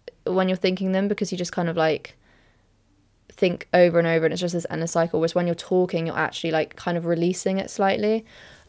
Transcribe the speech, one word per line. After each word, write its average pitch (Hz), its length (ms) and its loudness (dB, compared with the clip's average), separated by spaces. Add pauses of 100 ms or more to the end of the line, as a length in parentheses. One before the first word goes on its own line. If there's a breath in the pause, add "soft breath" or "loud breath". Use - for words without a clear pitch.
(240)
when 185 240 0
you're 185 80 0
thinking 185 340 -2
them, 190 160 0
because 202 240 -4
you 180 80 -4
just 175 140 -6
kind 175 160 -2
of, 165 80 -4
like, 160 400 0 (1200)
think 180 340 0
over 175 260 6
and 170 100 4
over, 165 180 2
and 156 60 0
it's 175 80 -6
just 175 140 -2
this 170 140 -4
endless 165 240 -4
cycle, 170 280 0
whereas 165 140 0
when 175 120 2
you're 170 80 0
talking, 175 520 0
you're - 120 -6
actually, 160 320 -4
like, 156 260 -2
kind 170 220 -4
of 170 80 -6
releasing 180 520 0
it 190 120 -6
slightly. 208 540 0 (440 loud breath)